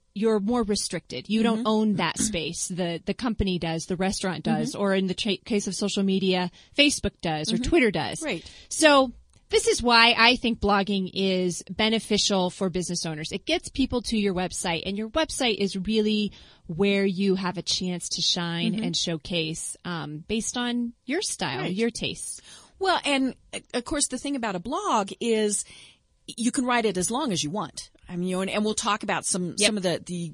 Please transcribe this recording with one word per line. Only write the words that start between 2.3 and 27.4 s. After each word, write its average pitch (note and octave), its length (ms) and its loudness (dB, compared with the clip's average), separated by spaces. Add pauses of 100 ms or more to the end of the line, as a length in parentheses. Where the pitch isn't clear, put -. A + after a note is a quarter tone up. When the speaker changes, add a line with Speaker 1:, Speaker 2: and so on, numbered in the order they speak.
Speaker 1:
The, E3+ 380 -4
the G3 100 -2
company G3 460 -2
does, E3 260 -4
the F#3 80 -4
restaurant F3+ 480 -2
does, D#3 300 0
Speaker 2:
Mm-hmm. - 100 -6
Speaker 1:
or G3 100 2
in F#3+ 140 2
the F3+ 80 -2
cha-, G3 300 -2
case G#3 240 0
of F#3 80 -4
social G3+ 260 0
media, F#3+ 480 2 (260)
Facebook C#4+ 360 2 (100)
does, D#3 300 -2
or A3+ 40 2
Speaker 2:
Mm-hmm. A#3 140 0
Speaker 1:
Twitter B3+ 220 6
does. D3 320 -2
Speaker 2:
Right. G3 200 -4 (240)
Speaker 1:
So C#4 440 6 (380)
this A4 180 2
is A4 120 2
why A#3 380 8
I A#3 160 6
think A#3 240 -2
blogging G3 560 2
is F#3 560 0
beneficial G#3 800 2
for F#3+ 200 -2
business F3 360 -4
owners. D#3+ 240 -6
It - 160 -8
gets E4 220 -2
people B3+ 420 -2
to A3+ 80 2
your G3+ 160 2
website, F3 500 -2
and G3 140 -4
your A3 120 -6
website C#4 480 0
is G3 180 0
really G#3+ 560 2 (340)
where G3 400 2
you G3 300 2
have F3+ 200 -2
a E3+ 60 -6
chance F3+ 540 -2
to - 40 -2
shine E3+ 540 0
Speaker 2:
Mm-hmm. - 100 -2
Speaker 1:
and E3+ 120 0
showcase, E3 880 -2
um, D3+ 420 -6
based A3 300 -2
on A#3+ 360 -2 (140)
your D#4+ 160 -2
style, C3+ 380 -4
Speaker 2:
Right. B2+ 120 -2
Speaker 1:
your A3+ 180 0
tastes. - 500 -8 (400)
Speaker 2:
Well, F#4+ 240 4
and, C4+ 320 2 (180)
uh, G3+ 60 -8 (140)
of B3 100 -2
course, D4 240 0
the C4 100 -6
thing C#4+ 160 -4
about A3 220 -2
a F3 40 -4
blog B3+ 600 -2
is G#3+ 440 2 (720)
you A#3 160 0
can B3+ 120 0
write A#3+ 200 2
it G3 120 2
as F3+ 140 0
long B3+ 220 -2
as D#3 120 -2